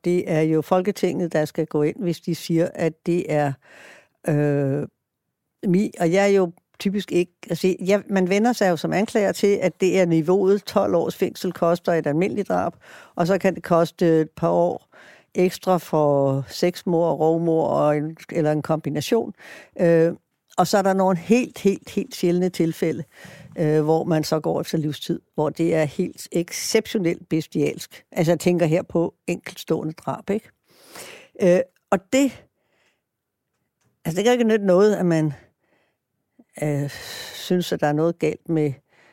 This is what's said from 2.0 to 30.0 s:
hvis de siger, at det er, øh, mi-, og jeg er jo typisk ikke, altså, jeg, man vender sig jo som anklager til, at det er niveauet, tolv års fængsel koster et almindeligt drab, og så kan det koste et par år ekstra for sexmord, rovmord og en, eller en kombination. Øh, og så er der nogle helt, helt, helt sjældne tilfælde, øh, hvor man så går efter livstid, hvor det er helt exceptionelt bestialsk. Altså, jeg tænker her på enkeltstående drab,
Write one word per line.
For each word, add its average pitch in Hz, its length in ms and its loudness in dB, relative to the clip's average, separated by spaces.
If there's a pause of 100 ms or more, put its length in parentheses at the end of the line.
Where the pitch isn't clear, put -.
hvis 170 160 -4
de 170 160 -6
siger, 165 380 -2
at 160 200 -2 (120)
det 170 280 -2
er, 147 200 0 (760)
øh, 147 560 0 (840)
mi-, 196 340 2
og 170 120 2
jeg 196 120 4
er 202 140 4
jo 180 140 2 (280)
typisk 196 320 -4
ikke, 180 200 0 (180)
altså, 180 300 0
jeg, 196 300 0
man 190 200 2
vender 214 240 2
sig 202 160 2
jo 170 80 2
som 160 160 -4
anklager 196 380 0
til, 202 300 2
at 156 200 -2
det 185 180 2
er 185 60 4
niveauet, 185 580 2
tolv 202 320 0
års 170 200 -2
fængsel - 360 -4
koster 170 420 0
et 156 140 0
almindeligt 180 420 -2
drab, 180 240 -2 (420)
og 170 120 0
så 190 100 2
kan 175 180 0
det 175 80 -12
koste 165 580 2
et 156 160 -4
par 170 120 0
år 175 380 0 (480)
ekstra 180 420 0
for 139 680 0
sexmord, 170 720 -2
rovmord 160 500 2
og 147 280 2
en, 156 200 -6 (140)
eller 151 200 0
en 151 100 0
kombination. 156 720 -2 (460)
Øh, 170 340 4 (440)
og 175 100 2
så 214 100 2
er 196 40 4
der 190 120 2
nogle 190 240 2
helt, 226 420 0
helt, - 300 -2
helt - 260 -8
sjældne 180 340 0
tilfælde, 165 540 -2 (540)
øh, 156 260 2
hvor 160 200 2
man 156 200 0
så 156 160 -2
går 156 220 -2
efter - 160 -6
livstid, 151 420 -4 (140)
hvor 151 160 -2
det 165 260 -2
er 156 80 2
helt - 480 -6
exceptionelt 175 1000 -2
bestialsk. - 840 -4
Altså, 170 200 0
jeg 165 80 2
tænker 180 260 2
her 160 160 2
på 165 320 -4 (140)
enkeltstående - 680 -6
drab, - 360 -8